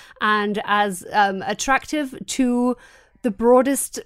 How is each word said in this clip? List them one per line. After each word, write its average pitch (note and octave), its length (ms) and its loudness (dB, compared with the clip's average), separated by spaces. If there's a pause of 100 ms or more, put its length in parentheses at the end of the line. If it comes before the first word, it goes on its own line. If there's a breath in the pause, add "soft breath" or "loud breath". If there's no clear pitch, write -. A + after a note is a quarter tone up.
(200 loud breath)
and G#3 440 0
as, G#3 480 0
um, G3 340 2
attractive C4+ 720 -2 (120)
to B3 480 0 (440 soft breath)
the B3 100 -2
broadest B3 760 2